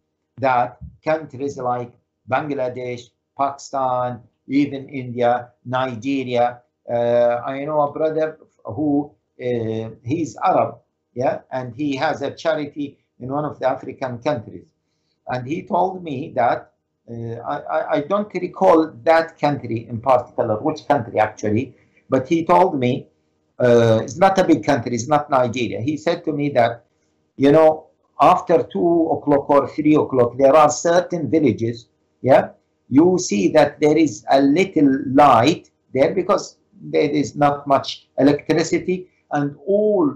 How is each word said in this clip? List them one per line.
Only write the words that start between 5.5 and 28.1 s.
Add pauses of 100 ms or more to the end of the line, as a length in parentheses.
Nigeria. (280)
Uh,
I
know
a
brother (260)
who, (280)
uh, (140)
he's
Arab, (360)
yeah, (120)
and
he
has
a
charity (220)
in
one
of
the
African
countries. (640)
And
he
told
me
that, (380)
uh,
I,
I,
I
don't
recall (100)
that
country
in
particular,
which
country
actually, (340)
but
he
told
me, (500)
uh,
it's
not
a
big
country,
it's
not
Nigeria.
He
said
to
me
that, (520)
you
know, (340)